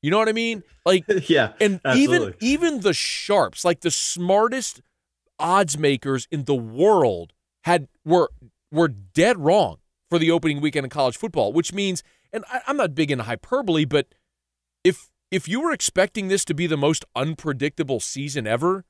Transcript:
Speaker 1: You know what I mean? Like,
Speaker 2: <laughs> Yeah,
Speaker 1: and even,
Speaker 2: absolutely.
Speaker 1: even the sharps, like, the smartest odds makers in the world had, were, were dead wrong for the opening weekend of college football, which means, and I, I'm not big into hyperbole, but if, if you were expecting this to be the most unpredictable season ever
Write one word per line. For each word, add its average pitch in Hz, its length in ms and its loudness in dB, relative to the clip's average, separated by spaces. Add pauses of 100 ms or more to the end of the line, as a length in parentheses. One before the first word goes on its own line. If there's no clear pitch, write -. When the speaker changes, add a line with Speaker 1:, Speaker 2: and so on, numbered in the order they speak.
Speaker 1:
You 143 60 0
know 190 80 4
what 220 120 2
I 220 40 0
mean? 226 300 -4 (200)
Like, 190 240 2
Speaker 2:
<laughs> 190 220 -2
Yeah, 135 320 2
Speaker 1:
and 202 180 2 (140)
even, 131 220 4
Speaker 2:
absolutely. 95 240 -2
Speaker 1:
even 285 420 0
the 180 120 2
sharps, - 680 -2
like, 175 180 0
the 170 100 -2
smartest 208 880 -2 (560)
odds 165 400 2
makers 139 540 0
in 143 140 -6
the 143 100 2
world 120 800 2 (320)
had, 165 220 0 (160)
were, 160 280 2 (400)
were 165 160 2
dead 151 500 0
wrong 151 400 2 (320)
for 170 80 0
the 160 140 2
opening 156 280 0
weekend 143 260 -2
of 123 60 -10
college 131 260 0
football, 135 360 -2
which 170 180 -2
means, 190 300 -4 (320)
and 214 180 -8
I, 254 140 -6
I'm 285 120 -2
not 220 180 -2
big 147 160 0
into 123 140 -4
hyperbole, 160 600 -2
but 139 220 0 (760)
if, - 280 0 (180)
if 185 180 -4
you 220 140 -2
were 330 100 0
expecting 196 580 -2
this 190 160 0
to 160 100 -2
be 170 100 -2
the 156 120 -2
most 147 280 0 (100)
unpredictable 143 840 -4
season 135 480 -8
ever 170 420 -2